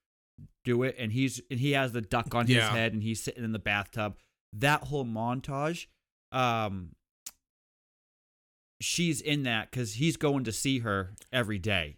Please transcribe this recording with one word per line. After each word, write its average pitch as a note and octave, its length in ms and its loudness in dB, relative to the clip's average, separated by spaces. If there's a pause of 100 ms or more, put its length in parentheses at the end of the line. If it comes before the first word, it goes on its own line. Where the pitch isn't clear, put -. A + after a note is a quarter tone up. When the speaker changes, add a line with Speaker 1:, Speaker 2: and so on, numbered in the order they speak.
(640)
Speaker 1:
do A#2+ 200 2
it, C3 160 -2
and A2+ 120 -2
he's, B2+ 380 0
and B2+ 100 -4
he C#3+ 120 2
has C3+ 220 2
the A#2+ 80 -2
duck A#2 340 -2
on A#2+ 120 4
his B2 100 8
Speaker 2:
Yeah. A2 140 4
Speaker 1:
head A2+ 220 2
and A2 100 0
he's A2 180 -2
sitting - 220 -8
in A2 100 -4
the G#2+ 60 -4
bathtub. G2+ 580 -2 (360)
That C#3 300 2
whole C#3 220 -2
montage, C3 840 -2 (440)
um, G#2+ 600 0 (1900)
she's E3+ 400 0
in D3 220 -2
that A#2 280 -2
'cause A#2 220 -6
he's A#2+ 240 0
going C#3+ 260 2
to A2+ 80 -2
see C3+ 280 0
her G2 320 0 (200)
every A2 280 0
day, F2 380 -2